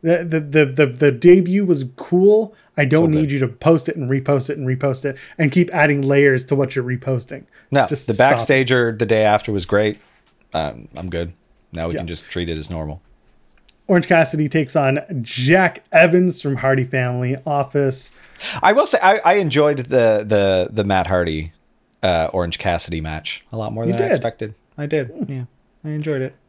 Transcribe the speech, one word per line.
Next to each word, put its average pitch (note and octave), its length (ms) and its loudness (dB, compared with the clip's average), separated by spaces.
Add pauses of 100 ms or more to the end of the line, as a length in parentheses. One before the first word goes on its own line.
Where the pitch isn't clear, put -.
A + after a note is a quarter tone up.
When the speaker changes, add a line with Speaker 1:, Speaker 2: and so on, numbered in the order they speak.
Speaker 1:
The, E3 220 0
the, D#3+ 160 -2
the, D3 260 2
the, C3+ 220 2
the C3+ 240 2
debut F3+ 520 4
was D#3 220 0 (120)
cool. G#3 580 2 (200)
I D3 100 2
don't D#3 280 2
Speaker 2:
So D#3 60 2
Speaker 1:
need D3+ 100 0
Speaker 2:
good. - 40 -4
Speaker 1:
you C#3 80 -2
to C3+ 60 0
post - 400 2
it E3+ 80 -6
and B2 140 -6
repost C3+ 400 -2
it D3 80 -6
and C3+ 100 -6
repost C3 380 -2
it C3+ 100 -4 (220)
and D3+ 140 2
keep F3 200 2
adding D3 300 2
layers C#3 440 4
to C#3+ 100 -2
what C3+ 200 -2
you're B2+ 80 -4
reposting. B2+ 600 -6 (260)
Speaker 2:
No, C3+ 160 2
Speaker 1:
Just - 220 -6
Speaker 2:
the A2+ 80 0
Speaker 1:
stop C3 160 6
it. C3+ 60 4
Speaker 2:
backstager B2 600 2
the A#2 80 0
day A2 180 2
after G#2+ 280 2
was F#2+ 160 -4
great. G#2 320 0 (520)
Um, B1+ 440 -8
I'm F2 160 -10
good. E2+ 220 -6 (380)
Now E2 180 -8
we E2 40 -8
Speaker 1:
Yeah. - 60 -6
Speaker 2:
can E2+ 80 -10
just E2 180 -10
treat F2 240 -6
it D#2+ 80 -6
as D#2 140 -10
normal. D#2 320 -10 (840)
Speaker 1:
Orange F3 200 2
Cassidy D#3 400 2
takes D3+ 300 -2
on C#3 220 0 (220)
Jack D3+ 720 0
Evans F3 500 4
from C#3 160 -4
Hardy C3 280 0
Family B2+ 500 -4 (100)
Office. C#3 680 -2 (500)
Speaker 2:
I G3 80 6
will B3 160 4
say B3 140 0
I, G3 160 4
I F3 160 2
enjoyed D3 460 2
the, A#2 460 2
the, G2 460 2
the G#2+ 140 -2
Matt F#2 220 0
Hardy, E2 440 -2 (500)
uh, E2 300 0
Orange F2 260 -4
Cassidy E2+ 440 -4
match D#2 500 -10
a A2 60 -10
lot G#2+ 160 -8
more A2 120 -8
Speaker 1:
You - 60 -2
Speaker 2:
than - 100 -2
I - 40 0
Speaker 1:
did? F#4+ 60 -4
Speaker 2:
expected. A#2 440 -8 (220)
I D3 80 -10
did. C#3+ 240 -6
Speaker 1:
Hmm. E4 220 -10
Speaker 2:
Yeah, C3 120 -10 (400)
I D3+ 60 -12
enjoyed D3+ 320 -6
it. C3 140 -10 (140)